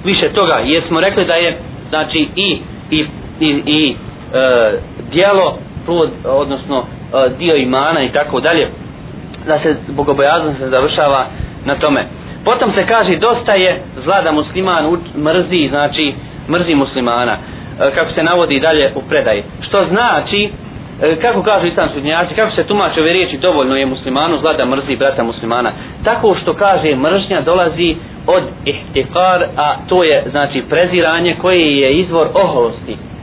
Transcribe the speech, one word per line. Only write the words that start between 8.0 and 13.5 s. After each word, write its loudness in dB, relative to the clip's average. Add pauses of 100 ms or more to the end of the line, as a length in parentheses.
i -2
tako 0
dalje, 2 (800)
da 2
se 0 (120)
bogobojaznost 0
ne -4
završava 2 (380)
na 0
tome. 0 (400)
Potom 2
se 2
kaže, 2
dosta 2